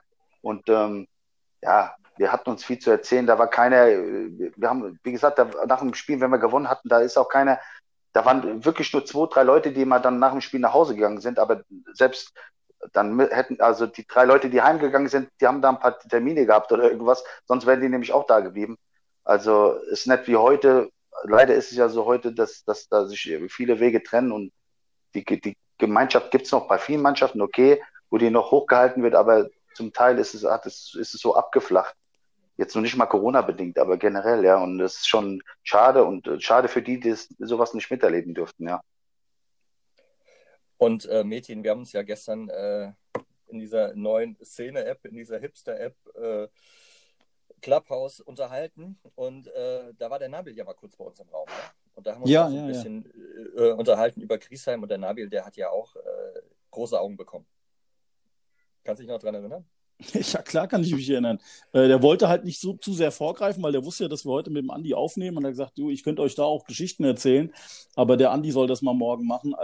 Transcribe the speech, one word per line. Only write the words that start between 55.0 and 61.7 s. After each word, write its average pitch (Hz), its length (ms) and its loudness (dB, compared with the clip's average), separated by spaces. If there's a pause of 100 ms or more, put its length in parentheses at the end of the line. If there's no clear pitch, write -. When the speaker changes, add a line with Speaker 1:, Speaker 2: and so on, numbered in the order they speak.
Speaker 2:
der 98 160 -8
hat 101 100 -20
ja 92 140 -8
auch, 104 260 -10
äh, 95 440 -14 (300)
große 113 300 -8
Augen 98 160 -8
bekommen. 92 300 -20 (1400)
Kannst 107 160 -10
du 123 40 -20
dich 113 60 -16
noch 117 100 -10
dran 107 140 -10
erinnern? 117 300 -16 (340)
Speaker 3:
<laughs> - 140 -20
Ja, - 300 -6
klar 165 260 -6
kann 185 160 -2
ich 160 100 -4
mich 135 140 -6
erinnern. 120 300 -2 (340)